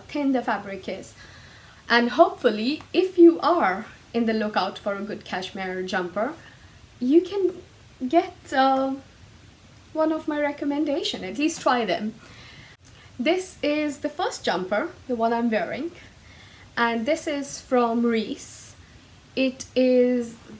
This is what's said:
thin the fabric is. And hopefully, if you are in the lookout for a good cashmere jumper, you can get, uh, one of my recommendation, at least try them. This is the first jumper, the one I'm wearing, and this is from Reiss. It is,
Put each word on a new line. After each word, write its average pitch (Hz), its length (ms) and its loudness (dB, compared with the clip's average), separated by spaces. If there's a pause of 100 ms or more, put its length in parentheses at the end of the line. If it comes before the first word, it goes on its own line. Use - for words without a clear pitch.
thin 285 240 -2
the 254 100 0
fabric 202 460 -6
is. - 260 -10 (760)
And 240 220 4
hopefully, 262 720 2 (120)
if 370 240 0
you 339 240 10
are 220 440 2 (280)
in 233 120 0
the 220 80 2
lookout 208 440 -2
for 202 180 -4
a 196 60 -8
good 208 240 -10
cashmere 185 580 -8
jumper, 190 500 -4 (640)
you 285 220 6
can 381 320 -2 (540)
get, 349 260 2 (200)
uh, 269 400 2 (1000)
one 311 180 2
of 311 160 -4
my 294 120 -4
recommendation, 294 840 -2
at 190 140 -8
least 311 240 -2
try 247 240 2
them. 214 280 -2 (1080)
This 339 420 -2
is 294 380 -2
the 294 100 -6
first - 360 -6
jumper, 208 440 -2 (180)
the 254 80 -2
one 226 180 0
I'm 233 160 0
wearing, 220 420 -4 (840)
and 233 280 0
this 320 220 0
is 285 320 -6
from 240 460 2
Reiss. - 680 -4 (600)
It 262 300 -2 (100)
is, 247 600 4 (240)